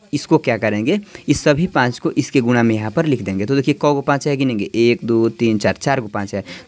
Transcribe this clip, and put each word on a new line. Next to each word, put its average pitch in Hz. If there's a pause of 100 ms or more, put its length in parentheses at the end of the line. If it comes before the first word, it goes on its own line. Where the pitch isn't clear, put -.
(140)
इसको 151
क्या 117
करेंगे, 113 (280)
इस -
सभी 151
पाँच 123
को -
इसके -
गुणा 120
में 117
यहाँ 107
पर 160
लिख 123
देंगे। 98
तो 139
देखिए 143
कौ 147
को 139
पाँच 139
है 143
गिनेंगे, 123
एक, 117
दो, 113
तीन, 113
चार, -
चार 135
को 107
पाँच 101
है, 98 (240)